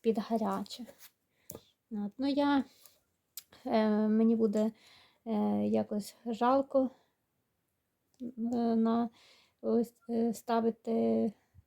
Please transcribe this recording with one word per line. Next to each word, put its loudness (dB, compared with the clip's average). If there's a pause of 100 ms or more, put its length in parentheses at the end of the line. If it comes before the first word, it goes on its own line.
під 2
гаряче. -4 (1040)
От, -8
ну, -2
я, 2 (1000)
е, 2 (200)
мені 4
буде, 0 (540)
е, -4 (340)
якось -2 (100)
жалко, 0 (1300)
е, -10 (500)
на 2 (500)
ось, 0 (140)
е, 0
ставити 0 (340)